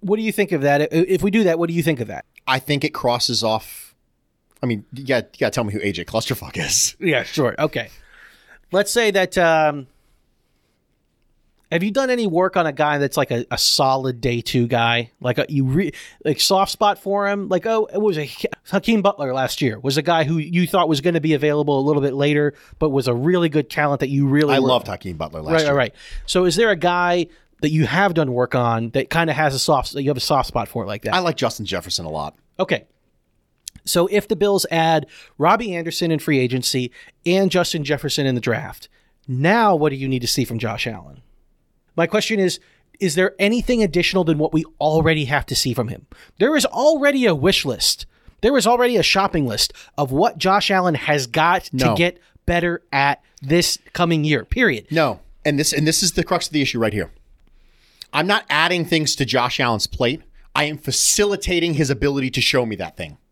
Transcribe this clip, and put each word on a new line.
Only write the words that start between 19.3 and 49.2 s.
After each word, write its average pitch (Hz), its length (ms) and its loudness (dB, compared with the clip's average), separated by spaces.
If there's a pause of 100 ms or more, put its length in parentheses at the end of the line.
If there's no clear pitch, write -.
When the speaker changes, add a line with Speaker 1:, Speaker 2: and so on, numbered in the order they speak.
Speaker 1:
last 131 300 -2
year 110 180 0
was 135 160 -2
a 156 60 0
guy 165 220 2
who 156 120 -2
you 170 300 0
thought 180 220 2
was 151 120 2
gonna 170 200 0
be 156 120 0
available 147 460 2
a 135 60 0
little 143 180 2
bit 135 100 0
later, 147 400 0 (260)
but 156 120 2
was 135 180 0
a 120 60 2
really 170 340 2
good 151 220 0
talent 143 300 0
that 139 100 -2
you 139 180 2
really 143 260 4
Speaker 2:
I 135 60 4
Speaker 1:
were 131 80 2
Speaker 2:
loved 123 200 2
Hakeem 92 280 -8
Butler 78 260 -8
last 151 120 -4
Speaker 1:
Right, 160 80 4
Speaker 2:
year. 147 80 2
Speaker 1:
right, 139 60 2
right. 123 180 0 (320)
So 185 180 0
is 165 120 2
there 226 140 4
a 196 60 2
guy 175 520 0 (340)
that 151 80 0
you 156 160 2
have 185 280 2
done 151 200 0
work 123 200 0
on 117 360 0
that 135 180 -2
kinda 165 240 -2
has 143 220 0
a 135 40 -4
soft, 135 360 0
that 143 80 -6
you 143 80 0
have 143 60 -2
a 123 40 -6
soft 135 280 0
spot 113 200 -4
for 113 160 -8
it - 20 -10
like 104 160 -8
that? 110 120 -4
Speaker 2:
I 185 60 2
like 170 160 -2
Justin 113 280 -4
Jefferson 92 400 -6
a 80 60 -10
lot. 76 260 -8 (240)
Speaker 1:
Okay. 185 240 -4 (1000)
So 175 220 0
if 202 200 -2
the 220 80 0
Bills 196 340 2
add 160 360 2 (320)
Robbie 190 360 2
Anderson 165 380 -2
in 156 60 0
free 143 200 2
agency 127 540 0 (320)
and 185 260 4
Justin 175 320 0
Jefferson 143 440 -2
in 131 80 2
the 123 80 0
draft, - 480 -4 (360)
now 185 480 2
what 151 140 2
do 139 80 -4
you 135 100 -6
need 131 140 0
to 120 80 -4
see 135 160 0
from 117 140 -6
Josh 107 280 -6
Allen? 90 360 -12 (720)
My 170 120 2
question 208 340 0
is, 180 180 0 (420)
is 170 160 -2
there 185 220 2
anything 226 440 2
additional 180 420 0
than 160 140 0
what 156 160 0
we 156 100 2 (160)
already 156 460 2
have 139 200 0
to - 100 -6
see 123 180 -2
from 117 140 -2
him? - 180 -12 (320)
There 277 180 2
is 233 80 2
already 277 640 2
a 185 80 4
wish 151 320 0
list. - 400 -2 (340)
There 277 160 4
is 202 100 4
already 240 300 2
a 180 60 4
shopping 190 440 2